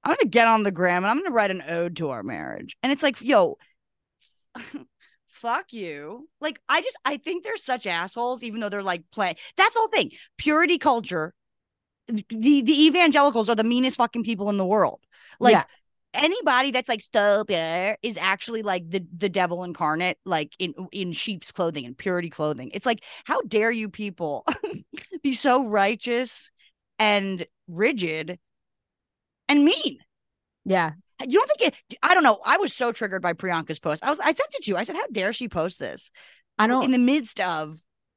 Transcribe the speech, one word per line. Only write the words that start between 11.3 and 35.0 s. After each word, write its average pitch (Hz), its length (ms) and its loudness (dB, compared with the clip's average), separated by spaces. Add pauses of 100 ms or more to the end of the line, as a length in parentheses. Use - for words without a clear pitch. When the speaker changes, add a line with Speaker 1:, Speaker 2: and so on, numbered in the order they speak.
Speaker 1:
The, 214 160 -4 (380)
the 285 240 6
evangelicals 285 640 6
are 233 60 4
the 220 100 2
meanest 247 320 2
fucking 233 260 0
people 202 260 -2
in 202 80 0
the 190 80 0
world. 185 360 2 (380)
Like, 247 140 8
Speaker 2:
Yeah. 160 100 6 (500)
Speaker 1:
anybody 285 580 2
that's, 247 180 -2
like, 226 140 -2 (100)
so 208 320 4
pure 180 560 -2
is 214 160 -6
actually, 196 460 -2
like, 185 260 -4
the, 180 160 -4 (100)
the 196 140 -2
devil 180 340 -2
incarnate, 170 640 -2
like, 156 320 -2
in, 175 160 -6 (180)
in 190 200 -6
sheep's - 400 -8
clothing 156 340 -4
and 123 120 -16
purity 175 320 -4
clothing. 147 440 -6
It's 196 120 -10
like, 233 180 -2 (220)
how 494 160 -2
dare 220 300 0
you 220 180 -4
people 175 560 -6 (380)
<laughs> - 380 -16
be 269 120 0
so 254 340 2
righteous 226 800 -2 (480)
and 196 480 0 (220)
rigid 175 720 -2 (1080)
and 285 160 6
mean? 392 340 0 (680)
Speaker 2:
Yeah. 175 280 2 (320)
Speaker 1:
You 269 140 4
don't 554 180 2
think 359 160 2 (180)
it, - 120 -18
I 339 100 4
don't 370 100 6
know. 220 220 6
I 285 120 4
was 381 180 0
so 240 160 0
triggered 190 320 -4
by 175 100 0
Priyanka's 165 460 -4
post. 156 240 -4
I 269 60 0
was, 302 100 -2
I 381 60 -6
sent 320 140 2 (140)
it 554 120 -8
to 208 60 -2
you. 180 60 0
I 190 60 -2
said, 339 120 -8
"How 440 160 -4